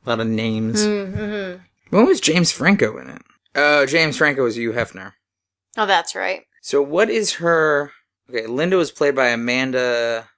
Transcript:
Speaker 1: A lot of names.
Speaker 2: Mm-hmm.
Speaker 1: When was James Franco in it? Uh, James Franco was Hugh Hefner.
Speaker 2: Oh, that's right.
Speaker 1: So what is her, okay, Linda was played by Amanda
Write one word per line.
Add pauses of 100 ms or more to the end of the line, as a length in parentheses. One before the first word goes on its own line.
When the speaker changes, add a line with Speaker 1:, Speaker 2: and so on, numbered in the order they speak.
Speaker 1:
A
lot
of
names.
Speaker 2:
Mm-hmm. (280)
Speaker 1:
When
was
James
Franco
in
it? (320)
Uh,
James
Franco
was
Hugh
Hefner. (640)
Speaker 2:
Oh,
that's
right. (180)
Speaker 1:
So
what
is
her, (380)
okay,
Linda
was
played
by
Amanda (100)